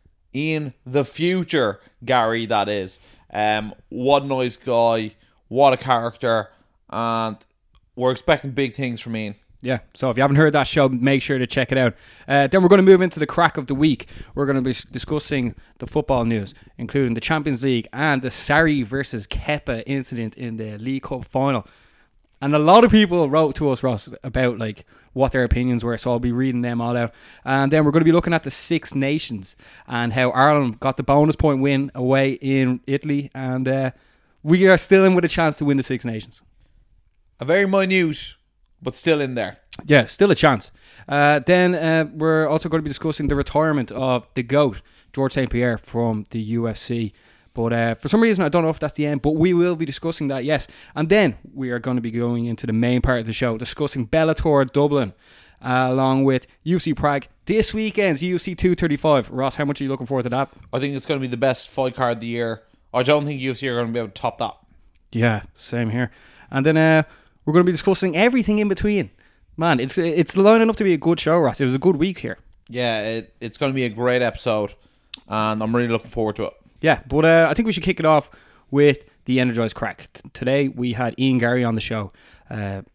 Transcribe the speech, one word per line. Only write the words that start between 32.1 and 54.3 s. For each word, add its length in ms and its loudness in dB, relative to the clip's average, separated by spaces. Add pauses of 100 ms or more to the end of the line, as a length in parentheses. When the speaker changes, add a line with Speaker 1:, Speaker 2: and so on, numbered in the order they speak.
Speaker 2:
in 560 0
Italy, 440 -4
and, 360 -4
uh, 220 -2 (520)
we 240 4
are 120 8
still 260 6
in 100 6
with 100 4
a 40 -2
chance 300 0
to 60 -4
win 120 2
the 80 -2
Six 200 -6
Nations. 380 -10 (960)
Speaker 1:
A 60 -10
very 220 2
minute, 680 0 (460)
but 160 -8
still 240 0
in 160 -4
there. 220 -6 (280)
Speaker 2:
Yeah, 200 6
still 260 2
a 20 4
chance. 380 2 (360)
Uh, 380 4
then, 300 4
uh, 360 0
we're 360 2
also 200 -2
gonna 140 -2
be 80 -6
discussing 380 -4
the 80 0
retirement 560 0
of 420 -2
the 80 -4
goat, 380 0 (320)
George 220 -2
Saint 160 -2
Pierre, 280 0
from 520 -4
the 100 -6
U 260 -4
F 120 -6
C. 340 -6 (420)
But, 200 -2
uh, 220 0
for 120 -10
some 140 4
reason, 200 2
I 60 0
don't 140 2
know 80 0
if 80 -6
that's 160 -6
the 100 -2
end, 160 -2
but 120 0
we 200 2
will 240 2
be 80 -6
discussing 440 -6
that, 140 -6
yes. 240 -2 (300)
And 140 -2
then 260 2 (160)
we 160 -8
are 100 -4
gonna 220 -4
be 100 -6
going 360 -2
into 200 -8
the 60 -4
main 300 2
part 180 0
of 60 -8
the 80 -6
show, 240 -2
discussing 480 -6
Bellator 640 0